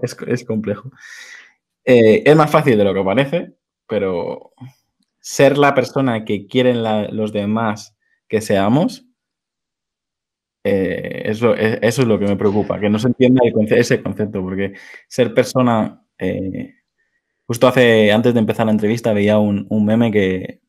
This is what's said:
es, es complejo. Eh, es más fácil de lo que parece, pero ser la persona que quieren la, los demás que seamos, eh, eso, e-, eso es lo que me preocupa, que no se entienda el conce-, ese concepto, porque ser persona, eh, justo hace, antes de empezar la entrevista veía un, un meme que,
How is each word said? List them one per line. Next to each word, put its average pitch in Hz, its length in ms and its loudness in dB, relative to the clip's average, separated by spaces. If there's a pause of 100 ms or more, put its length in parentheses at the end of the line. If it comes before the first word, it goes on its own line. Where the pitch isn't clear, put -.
es, - 160 -8 (100)
es 120 180 -6
complejo. 107 440 -6 (960)
Eh, 113 400 6
es 147 100 8
más 156 140 4
fácil 143 280 2
de 104 60 2
lo 98 120 2
que 98 80 -2
parece, 131 500 -2 (340)
pero 92 640 -6 (680)
ser 139 400 2
la 143 160 4
persona 120 500 -2
que 101 220 -6
quieren 123 340 0
la, 107 280 -2
los 107 240 -6
demás 107 640 -6 (320)
que 107 140 -2
seamos, 110 640 0 (1600)
eh, 95 600 -4
eso, 110 300 0
e-, 110 260 -2
eso 117 200 0
es 123 60 2
lo 104 120 0
que 101 60 -2
me 101 100 -2
preocupa, 98 440 -2
que 104 100 -2
no 107 100 0
se 123 80 -2
entienda 127 380 2
el 113 80 0
conce-, 110 260 0
ese 120 220 0
concepto, 104 400 -6
porque 95 320 -6 (340)
ser 113 260 -2
persona, 120 680 0 (140)
eh, 95 580 -8 (720)
justo 120 220 0
hace, 117 440 4
antes 117 220 2
de 117 60 2
empezar 110 260 -2
la 110 60 0
entrevista 110 420 -2
veía 104 240 2
un, 104 320 0
un 107 160 0
meme 113 260 0
que, 95 580 -2